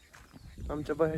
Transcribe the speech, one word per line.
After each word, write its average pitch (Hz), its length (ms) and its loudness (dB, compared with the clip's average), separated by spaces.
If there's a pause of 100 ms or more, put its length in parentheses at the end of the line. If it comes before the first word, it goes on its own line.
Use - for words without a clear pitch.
(720)
आमच्या 147 240 -2
बाहेर 156 220 4